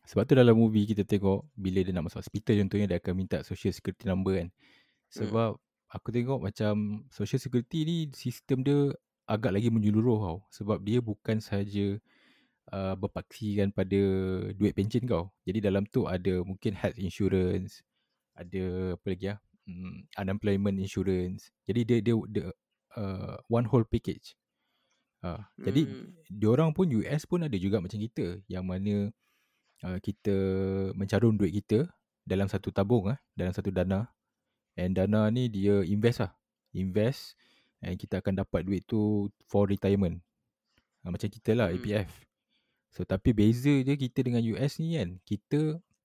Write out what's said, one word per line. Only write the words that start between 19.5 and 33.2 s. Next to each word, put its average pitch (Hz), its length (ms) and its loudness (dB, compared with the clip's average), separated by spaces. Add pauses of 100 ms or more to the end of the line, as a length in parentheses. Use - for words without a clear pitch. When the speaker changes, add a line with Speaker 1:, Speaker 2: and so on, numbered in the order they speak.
Speaker 1:
Hmm, 92 400 -14 (120)
unemployment 98 600 0
insurance. 95 720 -2 (160)
Jadi 123 220 0
dia, 117 160 4
dia, 117 100 4 (160)
dia, 107 140 -4 (560)
uh, 95 340 -8 (160)
one 117 160 2
whole 113 160 4
package. - 560 -6 (840)
Ah, 87 160 -8 (160)
jadi 139 320 0
Speaker 2:
Hmm. - 240 -14 (160)
Speaker 1:
diorang 120 480 2
pun, 190 160 2
U 110 80 2
S 143 240 -4
pun 175 240 -2
ada 110 80 -2
juga 98 240 0
macam 90 160 -8
kita. 98 480 -6
Yang 92 240 -6
mana, 98 260 -2 (920)
uh, 90 160 -6
kita 101 320 -2 (560)
mencarum 107 480 2
duit 92 160 2
kita 113 320 2 (400)
dalam 98 160 2
satu 95 240 -2
tabung 101 400 2
ah, 127 80 -2 (160)